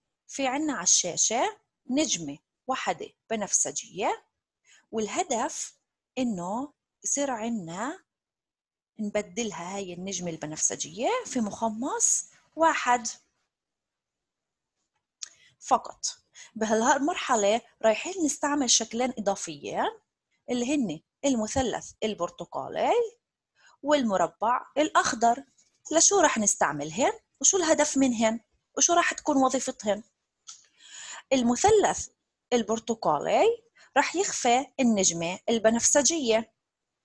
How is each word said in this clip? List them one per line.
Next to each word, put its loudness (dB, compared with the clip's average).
في -4
عنا -2
على -6
الشاشة 2
نجمة -2
واحدة -4
بنفسجية، -4
والهدف -4
إنه -4
يصير -2
عنا -6
نبدلها -6
هاي -8
النجمة -8
البنفسجية -4
في -4
مخمص -2
واحد 2
فقط. -4
بهالمرحلة 2
رايحين 0
نستعمل 0
شكلين 0
إضافيين -4
اللي -2
هن -2
المثلث -2
البرتقالي -2
والمربع 0
الأخضر. 2
لشو 6
راح 4
نستعملهن؟ 0
وشو 4
الهدف 2
منهن؟ 2
وشو 4
راح 4
تكون 0
وظيفتهن؟ 0
المثلث 4
البرتقالي 0
راح 2
يخفي 0
النجمة 0
البنفسجية، 2